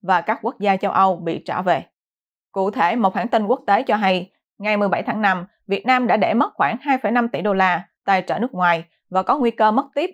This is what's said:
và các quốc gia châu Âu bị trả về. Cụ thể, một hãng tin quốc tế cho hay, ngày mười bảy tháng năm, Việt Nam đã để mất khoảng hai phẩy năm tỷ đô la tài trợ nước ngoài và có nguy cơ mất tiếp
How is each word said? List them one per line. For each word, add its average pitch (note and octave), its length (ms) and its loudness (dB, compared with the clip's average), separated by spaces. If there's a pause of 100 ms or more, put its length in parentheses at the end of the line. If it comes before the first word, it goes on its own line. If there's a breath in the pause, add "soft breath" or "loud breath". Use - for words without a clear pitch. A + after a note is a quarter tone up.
và E3+ 180 0
các G#3 220 -4
quốc - 180 -6
gia G3 160 2
châu F#3+ 160 -2
Âu F#3+ 240 2
bị E3 280 -6
trả E3+ 180 -6
về. E3+ 220 0 (680)
Cụ F#3+ 180 -2
thể, G3+ 260 0
một G3+ 180 0
hãng G#3+ 140 -4
tin G#3+ 180 0
quốc C4 200 0
tế G3+ 160 2
cho F3+ 140 -2
hay, F#3+ 360 0 (260)
ngày G#3 180 -2
mười G#3 120 2
bảy A3+ 140 -2
tháng A3 200 -4
năm, F#3 240 0 (200)
Việt G3 200 -4
Nam B3+ 200 2
đã G#3 100 2
để G#3 180 2
mất B3+ 200 0
khoảng D3+ 260 0
hai C4+ 180 0
phẩy A3 140 -2
năm A#3 160 0
tỷ - 120 -6
đô G3+ 120 0
la F#3 360 0 (160)
tài F#3+ 180 2
trợ E3 160 -4
nước A#3 140 -4
ngoài F3 320 0 (260)
và F#3 120 0
có A#3 160 0
nguy A#3 120 2
cơ G#3+ 200 2
mất A3 240 0
tiếp E4 200 -2